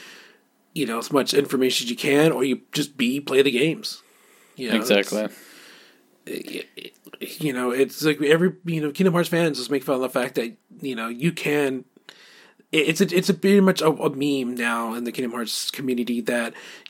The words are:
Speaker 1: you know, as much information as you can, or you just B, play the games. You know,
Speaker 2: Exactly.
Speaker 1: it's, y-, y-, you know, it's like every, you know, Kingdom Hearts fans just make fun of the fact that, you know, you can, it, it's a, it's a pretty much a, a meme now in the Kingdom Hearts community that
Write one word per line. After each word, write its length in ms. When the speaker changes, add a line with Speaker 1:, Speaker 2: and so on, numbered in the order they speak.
Speaker 1:
you 120
know, 120
as 120
much 240
information 520
as 40
you 60
can, 340
or 140
you 160
just 240
B, 240
play 220
the 80
games. 520
You 160
know, 60
Speaker 2:
Exactly. 480
Speaker 1:
it's, 100
y-, 360
y-, 160
you 120
know, 180
it's 340
like 180
every, 300
you 160
know, 120
Kingdom 220
Hearts 160
fans 280
just 120
make 120
fun 140
of 60
the 80
fact 240
that, 200
you 140
know, 140
you 240
can, 520
it, 180
it's 120
a, 160
it's 140
a 40
pretty 260
much 200
a, 80
a 260
meme 400
now 400
in 100
the 80
Kingdom 200
Hearts 380
community 500
that 320